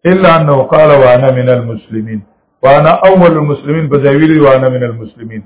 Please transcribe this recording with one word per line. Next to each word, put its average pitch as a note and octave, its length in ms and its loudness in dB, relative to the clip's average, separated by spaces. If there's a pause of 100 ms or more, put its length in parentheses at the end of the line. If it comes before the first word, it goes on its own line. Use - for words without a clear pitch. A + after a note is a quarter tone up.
الا E3+ 360 2
انه C#3+ 220 0
قال: D#3 280 2
"وانا C3 400 2
من B2+ 180 -2
المسلمين". A2 760 -6 (400)
وانا D3 280 2
اول F3+ 420 2
المسلمين D3 560 -4
په C#3+ 80 -2
ځای C#3 200 0
ویلي، D#3 240 2
وانا C3 280 2
من B2+ 140 -4
المسلمين. A2+ 640 -12